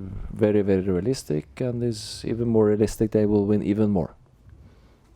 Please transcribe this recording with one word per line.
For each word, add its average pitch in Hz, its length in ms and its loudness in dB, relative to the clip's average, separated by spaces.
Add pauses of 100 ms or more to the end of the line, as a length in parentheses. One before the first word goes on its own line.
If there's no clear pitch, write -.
(320)
very, 104 280 2
very 95 220 2
realistic, 98 640 -2 (140)
and 120 220 -4
is 113 440 -6
even 120 220 -2
more 110 180 4
realistic 104 460 2
they 107 120 4
will 104 220 2
win 104 160 2
even 104 280 0
more. 90 240 -2 (1000)